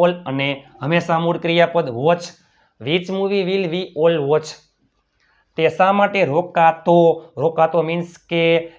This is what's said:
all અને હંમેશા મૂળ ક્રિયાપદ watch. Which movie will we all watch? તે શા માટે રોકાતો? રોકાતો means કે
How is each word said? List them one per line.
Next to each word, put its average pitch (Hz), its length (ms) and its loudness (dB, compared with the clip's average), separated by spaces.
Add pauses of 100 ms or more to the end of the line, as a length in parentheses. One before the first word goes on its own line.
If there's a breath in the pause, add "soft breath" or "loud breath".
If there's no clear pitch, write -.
all 175 140 4 (120)
અને 139 380 -4 (180)
હંમેશા 165 380 0
મૂળ 170 180 -2
ક્રિયાપદ 170 520 0
watch. 151 360 -2 (560 soft breath)
Which 180 300 -4
movie 196 320 -2
will 190 260 -2
we 180 120 -4 (180)
all 156 300 2
watch? 151 180 0 (1120)
તે 160 120 2
શા 185 220 2
માટે 202 340 2
રોકાતો? 165 1000 2 (140 loud breath)
રોકાતો 165 440 0
means 170 240 -4 (240)
કે 165 500 0